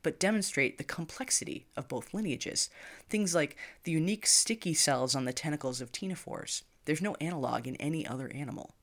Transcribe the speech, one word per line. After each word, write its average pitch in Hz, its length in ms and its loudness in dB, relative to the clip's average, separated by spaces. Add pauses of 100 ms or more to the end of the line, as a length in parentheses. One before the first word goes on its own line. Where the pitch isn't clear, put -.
but 156 160 0
demonstrate 190 600 2
the - 60 -6
complexity - 800 -2 (100)
of 120 120 -6
both - 260 -6
lineages. - 560 -2 (400)
Things 202 240 2
like 151 200 2 (300)
the 170 80 0
unique 175 340 2
sticky - 460 4
cells 131 420 4
on 131 120 0
the 127 80 -2
tentacles 135 480 -2
of 120 100 -10
ctenophores. - 720 -6 (240)
There's 156 160 2
no 208 180 0
analog 127 460 0
in 131 100 -4
any 156 300 -2
other 131 280 -6
animal. - 380 -8 (100)